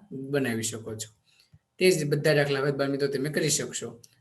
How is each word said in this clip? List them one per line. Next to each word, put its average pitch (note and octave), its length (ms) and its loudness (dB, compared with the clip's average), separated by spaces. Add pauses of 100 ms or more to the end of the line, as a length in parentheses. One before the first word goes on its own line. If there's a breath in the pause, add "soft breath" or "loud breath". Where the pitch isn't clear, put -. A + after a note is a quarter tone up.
(120)
બનાવી C3+ 520 -2
શકો A2 320 -8
છો. - 140 -12 (680 soft breath)
તે F#3 140 6
જ D#3 140 0
બધા D3 280 2
દાખલા C#3+ 260 4
હવે C#3+ 120 2
બાળમિત્રો C#3 360 0
તમે C#3 220 -2
કરી D#3 200 0
શકશો. - 520 -4 (200)